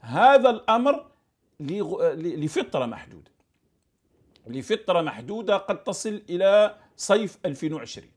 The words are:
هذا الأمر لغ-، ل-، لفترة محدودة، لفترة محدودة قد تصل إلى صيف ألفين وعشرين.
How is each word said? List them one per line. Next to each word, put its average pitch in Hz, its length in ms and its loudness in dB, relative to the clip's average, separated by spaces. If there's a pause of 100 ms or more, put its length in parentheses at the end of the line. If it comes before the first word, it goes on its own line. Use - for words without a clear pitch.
هذا 247 480 6
الأمر 240 560 0 (540)
لغ-، 165 440 -6
ل-، 156 420 -4
لفترة 151 400 -4
محدودة، - 460 -16 (1160)
لفترة 170 540 -2
محدودة 190 560 -4
قد 190 260 -6
تصل 208 460 -8
إلى 196 460 4 (200)
صيف 208 500 0
ألفين 156 280 -4
وعشرين. 117 440 -14